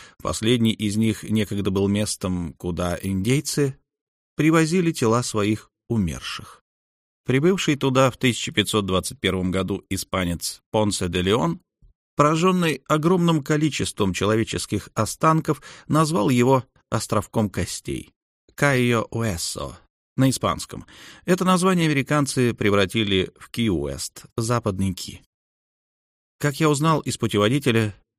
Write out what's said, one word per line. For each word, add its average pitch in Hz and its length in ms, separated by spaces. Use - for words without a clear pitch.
Последний 113 520
из 104 240
них 110 260
некогда 101 480
был 95 160
местом, 95 680
куда 87 460
индейцы 135 760
привозили 160 560
тела 120 320
своих 107 480
умерших. - 760
Прибывший 151 500
туда 135 340
в - 60
тысяча - 340
пятьсот 101 360
двадцать 92 340
первом 92 320
году 95 360
испанец 90 760
Понсе 104 360
де 90 140
Леон, 123 380
поражённый 160 720
огромным 165 540
количеством 139 720
человеческих 104 840
останков, 160 680
назвал 160 400
его 127 340
островком 107 580
костей. - 640
Кайо 123 560
Уэссо 110 680
на 131 100
испанском. - 560
Это 180 220
название 185 400
американцы 135 640
превратили 101 840
в - 100
Ки-Уэст, 73 800
западный 107 560
Ки. - 300
Как 143 220
я 156 80
узнал 151 320
из - 160
путеводителя, 110 800